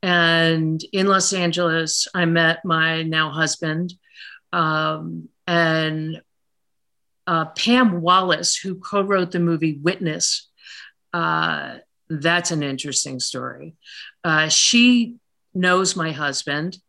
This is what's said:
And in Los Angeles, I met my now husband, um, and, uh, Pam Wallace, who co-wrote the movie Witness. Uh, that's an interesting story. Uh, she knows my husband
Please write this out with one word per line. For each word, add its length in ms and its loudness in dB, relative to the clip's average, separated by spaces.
And 880 2
in 160 0
Los 260 2
Angeles, 800 0
I 120 0
met 400 2
my 380 0
now 280 0
husband, 640 -2
um, 760 -2
and, 760 0
uh, 200 0
Pam 560 2
Wallace, 540 2
who 200 -6
co-wrote 560 0
the 80 -2
movie 420 2
Witness. 640 -2
Uh, 640 -2
that's 420 0
an 120 -2
interesting 560 -6
story. 560 -10
Uh, 260 2
she 680 4
knows 420 2
my 160 -4
husband 680 -4